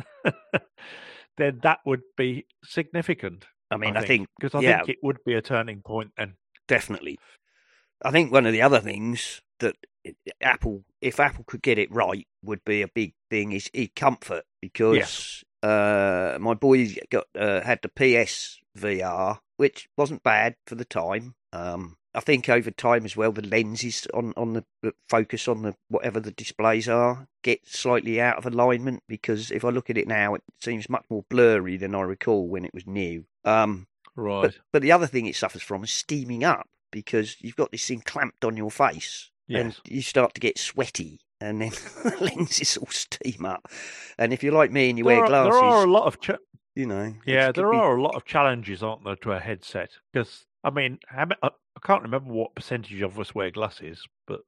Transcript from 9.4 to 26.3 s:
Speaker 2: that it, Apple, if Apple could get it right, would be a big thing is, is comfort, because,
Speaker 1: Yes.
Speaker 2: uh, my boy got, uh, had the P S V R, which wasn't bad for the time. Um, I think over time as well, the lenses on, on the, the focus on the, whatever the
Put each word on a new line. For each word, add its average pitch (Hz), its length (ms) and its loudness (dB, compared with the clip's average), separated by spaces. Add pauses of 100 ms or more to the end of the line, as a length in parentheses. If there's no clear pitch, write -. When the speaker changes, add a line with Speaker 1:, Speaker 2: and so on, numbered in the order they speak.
Speaker 2:
that 110 160 0 (280)
it, - 120 -16 (260)
Apple, 113 420 -2 (180)
if 131 180 -2
Apple 139 260 2
could - 180 -12
get 117 160 2
it - 120 0
right, 101 360 -2 (160)
would 104 200 -8
be 104 200 0
a 95 40 -4
big 104 260 -4 (180)
thing 104 200 -2
is, 98 220 -6
is 123 220 -4
comfort, 113 500 -2 (160)
because, 110 360 4
Speaker 1:
Yes. - 460 -6 (200)
Speaker 2:
uh, 98 760 2
my 113 140 0
boy 127 420 4 (140)
got, - 160 -2 (120)
uh, 101 240 0
had 117 200 0
the - 80 -8
P 131 260 4
S - 440 -2 (160)
V 98 260 -2
R, 92 380 -2 (180)
which - 400 0
wasn't 143 260 -2
bad 113 320 2 (120)
for 120 80 -14
the 120 100 -10
time. 107 480 -6 (200)
Um, 87 440 -10 (160)
I 117 60 -4
think 135 300 0
over 120 220 4
time 120 340 2
as 101 120 -10
well, 110 140 2
the 104 140 -8
lenses 110 680 -2
on, 117 240 -4
on 113 160 -4
the, 117 100 -4 (200)
the 110 100 -4 (160)
focus 113 380 0
on 110 160 -2
the, 104 120 -4 (140)
whatever 113 300 -2
the 107 120 -10